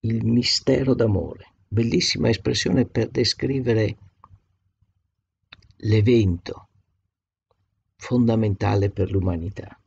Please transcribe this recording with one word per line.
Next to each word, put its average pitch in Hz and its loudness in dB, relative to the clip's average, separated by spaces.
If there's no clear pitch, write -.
Il 113 -2
mistero 127 0
d'amore, 98 -2
bellissima 113 0
espressione - 0
per 113 -4
descrivere 123 -2
l'evento 107 2
fondamentale 107 0
per 92 -4
l'umanità 92 -4